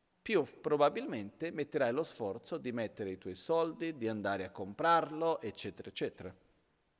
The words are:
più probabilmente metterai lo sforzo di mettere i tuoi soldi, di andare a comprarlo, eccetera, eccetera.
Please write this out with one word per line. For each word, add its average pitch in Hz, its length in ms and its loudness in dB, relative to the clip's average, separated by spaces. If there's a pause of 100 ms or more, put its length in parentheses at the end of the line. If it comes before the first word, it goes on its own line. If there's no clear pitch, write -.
(240)
più 202 180 4 (200)
probabilmente 151 920 2
metterai 135 400 0
lo 143 120 0
sforzo - 540 -6
di 120 140 -4
mettere 107 400 -4
i 92 60 -6
tuoi 92 180 -8
soldi, 165 600 -2
di 110 100 -2
andare 101 380 0
a 92 60 -10
comprarlo, 156 880 2
eccetera, 104 480 -8
eccetera. 95 440 -6 (680)